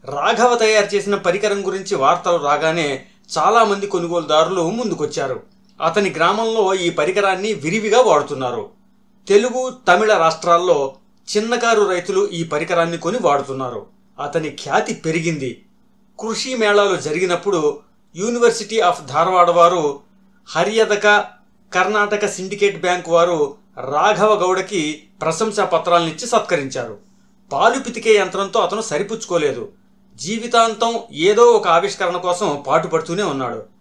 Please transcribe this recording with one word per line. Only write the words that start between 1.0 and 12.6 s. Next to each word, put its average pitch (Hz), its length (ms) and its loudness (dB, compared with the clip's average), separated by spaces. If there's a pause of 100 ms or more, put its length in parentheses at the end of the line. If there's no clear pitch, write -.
పరికరం 196 520 -2
గురించి 190 280 -6
వార్తలు 170 420 2
రాగానే 147 720 -2 (320)
చాలామంది 202 480 2
కొనుగోలుదారులు 170 840 0
ముందుకొచ్చారు. 147 720 -4 (400)
అతని 180 280 0
గ్రామంలో 196 640 0
ఈ 175 160 -2
పరికరాన్ని 190 640 0
విరివిగా 202 480 0
వాడుతున్నారు. 139 800 0 (480)
తెలుగు, 247 440 2 (160)
తమిళ 208 280 4
రాష్ట్రాల్లో 165 760 2 (420)
చిన్నకారు 226 520 0
రైతులు 185 400 -2
ఈ 165 160 -6
పరికరాన్ని 170 540 -2